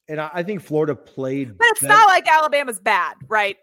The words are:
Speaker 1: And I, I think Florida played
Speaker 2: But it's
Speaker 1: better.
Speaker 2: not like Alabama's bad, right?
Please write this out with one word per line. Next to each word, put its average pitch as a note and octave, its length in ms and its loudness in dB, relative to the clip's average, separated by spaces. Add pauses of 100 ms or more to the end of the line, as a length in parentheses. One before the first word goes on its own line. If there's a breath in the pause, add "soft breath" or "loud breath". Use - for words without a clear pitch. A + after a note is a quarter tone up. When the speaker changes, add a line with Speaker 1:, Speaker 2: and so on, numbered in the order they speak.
Speaker 1:
And D3+ 100 -8
I, D#3 140 -8
I F3 100 -4
think G3 180 -8
Florida D3+ 340 -2
played C3 600 -10
Speaker 2:
But A#4 100 4
it's A4 140 0
Speaker 1:
better. - 120 0
Speaker 2:
not A4 140 8
like F4+ 200 2
Alabama's D4 520 0
bad, F#3 360 -2 (140)
right? G#3 340 -2